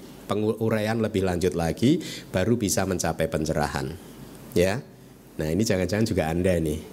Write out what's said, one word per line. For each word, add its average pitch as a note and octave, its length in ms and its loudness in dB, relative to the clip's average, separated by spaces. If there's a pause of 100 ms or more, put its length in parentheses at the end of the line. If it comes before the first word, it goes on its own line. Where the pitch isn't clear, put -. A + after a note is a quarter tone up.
(320)
penguraian G#2+ 720 0
lebih G2 240 2
lanjut F2+ 240 2
lagi, E2+ 480 2 (320)
baru G2 240 2
bisa G2 320 0
mencapai E2 400 0
pencerahan. D2+ 720 -2 (560)
Ya, F#2+ 240 4 (560)
nah D#2 160 -2
ini F2+ 160 2
jangan-jangan G2 400 2
juga E2+ 240 0
Anda F2+ 240 2
nih. D#2 240 0 (140)